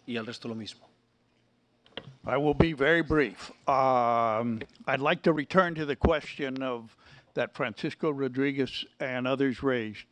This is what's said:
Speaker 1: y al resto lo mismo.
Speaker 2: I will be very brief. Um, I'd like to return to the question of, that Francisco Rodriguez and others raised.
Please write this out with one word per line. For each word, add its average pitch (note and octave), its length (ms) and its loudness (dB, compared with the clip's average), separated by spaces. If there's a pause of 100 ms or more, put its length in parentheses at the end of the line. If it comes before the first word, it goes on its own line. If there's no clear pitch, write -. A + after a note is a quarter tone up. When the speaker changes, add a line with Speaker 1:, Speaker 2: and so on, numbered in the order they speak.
Speaker 1:
y A#2+ 100 -8
al A2+ 100 -4
resto A#2+ 220 -12
lo A#2 80 -6
mismo. G#2+ 320 -14 (1400)
Speaker 2:
I B2 120 0
will D3 160 2
be E3 200 4
very D3+ 280 4
brief. C#3+ 500 0 (160)
Um, A#2 920 2 (240)
I'd C3+ 140 -2
like D3+ 240 0
to E3+ 100 4
return E3 420 2
to D#3 100 -4
the C#3+ 100 -2
question C#3+ 680 -2
of, A#2+ 340 -6 (420)
that A#2+ 160 -4
Francisco D3 560 -4
Rodriguez C#3 760 -2 (160)
and B2+ 280 -4
others C3+ 340 2
raised. A#2 500 -2